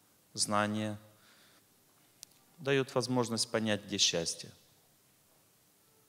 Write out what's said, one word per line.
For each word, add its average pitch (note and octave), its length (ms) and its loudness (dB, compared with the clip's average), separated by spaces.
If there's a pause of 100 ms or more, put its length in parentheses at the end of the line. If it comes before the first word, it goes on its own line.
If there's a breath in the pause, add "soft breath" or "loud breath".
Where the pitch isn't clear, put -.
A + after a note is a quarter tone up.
(340)
Знание – G#2+ 640 0 (1600 loud breath)
дает C3+ 360 0
возможность A#2 560 0
понять, G#2+ 340 0
где G2 140 -4
счастье. - 520 0 (1600)